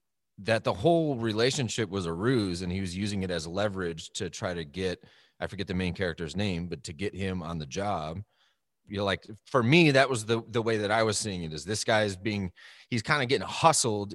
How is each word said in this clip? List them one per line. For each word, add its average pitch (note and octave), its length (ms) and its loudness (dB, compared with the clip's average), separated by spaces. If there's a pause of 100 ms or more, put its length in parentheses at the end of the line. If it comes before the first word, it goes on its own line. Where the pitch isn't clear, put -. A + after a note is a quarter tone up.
(400)
that A2 240 0
the A#2+ 100 2
whole D3+ 420 4
relationship A2+ 760 0
was F#2 180 -2
a E2 60 -2
ruse F#2+ 500 0
and F2+ 80 -4
he F#2+ 100 -2
was F2+ 160 -4
using G2+ 240 -2
it F#2 80 -2
as E2 160 -2
leverage F#2 680 -4
to F#2 160 -4
try F2+ 260 -6
to E2+ 100 -6
get, F2+ 380 -4 (360)
I F2 80 -6
forget F#2+ 200 -6
the F#2+ 80 -2
main F2+ 180 0
character's E2 420 -4
name, F2+ 320 -2
but E2 180 -10
to E2+ 80 -10
get F#2+ 200 -6
him F#2 300 -4
on E2 160 -6
the D2+ 80 -8
job, E2+ 540 -6 (680)
you G2+ 60 -6
know, G2+ 80 0
like, F#2+ 200 -2 (220)
for B2 160 2
me, D#3 280 8
that C3+ 180 6
was A2+ 160 -2
the, A2+ 240 0
the A2+ 120 -2
way A2 160 0
that G#2 140 0
I A2+ 120 4
was G#2+ 140 2
seeing F#2+ 260 -4
it, D#2 100 -6
is D#2 120 -8
this - 180 -2
guy A2 200 4
is G2 140 0
being, G2+ 340 -4 (380)
he's A#2 120 0
kinda D3 240 2
getting A2 220 0
hustled G#2 680 2